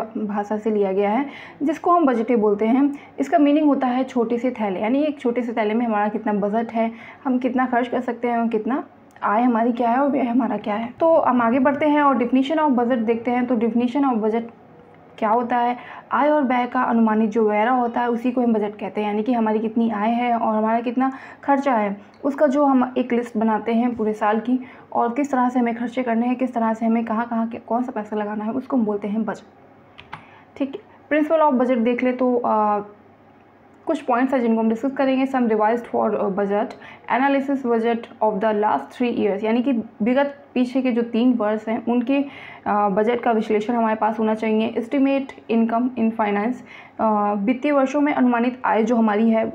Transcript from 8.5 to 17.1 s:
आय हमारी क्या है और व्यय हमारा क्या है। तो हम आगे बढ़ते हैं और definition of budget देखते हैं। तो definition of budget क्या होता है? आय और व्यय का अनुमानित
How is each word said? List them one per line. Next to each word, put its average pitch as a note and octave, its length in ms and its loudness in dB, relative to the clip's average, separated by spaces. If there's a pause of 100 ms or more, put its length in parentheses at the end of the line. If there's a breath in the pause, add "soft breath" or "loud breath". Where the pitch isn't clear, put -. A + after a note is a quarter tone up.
आय G#3 200 2
हमारी A#3+ 300 2
क्या A#3 180 0
है A#3+ 80 2
और C#4+ 100 2
व्यय C4+ 140 0
हमारा A#3 340 0
क्या G#3 180 -4
है। A3+ 260 -6
तो E4 160 4
हम B3+ 260 4
आगे A#3 160 4
बढ़ते D4 280 2
हैं D4 160 4
और C#4 140 4
definition C4 420 0
of D4+ 120 2
budget A#3+ 280 2
देखते A3+ 320 -2
हैं। B3 160 0
तो B3+ 100 0
definition A#3+ 480 0
of C4 100 2
budget A3 280 0 (760)
क्या G#3+ 120 0
होता A#3+ 260 0
है? A#3+ 200 0 (360 loud breath)
आय C4+ 180 2
और D4+ 120 4
व्यय B3 240 0
का B3+ 160 -2
अनुमानित A3+ 480 2